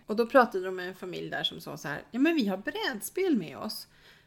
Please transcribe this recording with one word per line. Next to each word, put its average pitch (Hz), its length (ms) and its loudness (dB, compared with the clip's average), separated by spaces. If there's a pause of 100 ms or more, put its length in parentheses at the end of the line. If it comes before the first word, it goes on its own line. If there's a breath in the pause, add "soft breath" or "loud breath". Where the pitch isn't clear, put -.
Och 214 100 -2
då 233 100 4
pratade 226 380 6
de 185 120 -4
med 180 120 -6
en 185 60 -10
familj 165 360 -8
där 147 140 -2
som 165 160 -4
sa 147 160 -10
så 156 120 -8
här: 143 220 -6
"Ja, 226 100 -4
men 330 160 6
vi 262 100 2
har 190 100 2
brädspel 302 800 -2
med 147 220 -4
oss. - 300 -8 (380 soft breath)